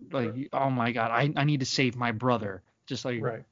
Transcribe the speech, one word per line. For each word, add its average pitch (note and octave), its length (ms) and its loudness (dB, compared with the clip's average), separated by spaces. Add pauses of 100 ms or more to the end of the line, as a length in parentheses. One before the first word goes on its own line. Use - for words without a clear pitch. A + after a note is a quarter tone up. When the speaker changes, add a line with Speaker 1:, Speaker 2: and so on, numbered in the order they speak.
(120)
Speaker 1:
like, A#2+ 220 -2
Speaker 2:
Right. C3 200 -8
Speaker 1:
"Oh C3+ 180 2
my A#2+ 200 2
God, A#2 200 0
I, C#3 240 4
I C#3+ 80 2
need D3 160 4
to C3 80 0
save B2 280 2
my A#2+ 160 0
brother." A2 520 0 (240)
Just C3 180 -6
like A#2+ 160 -4
Speaker 2:
Right. A#2 300 -4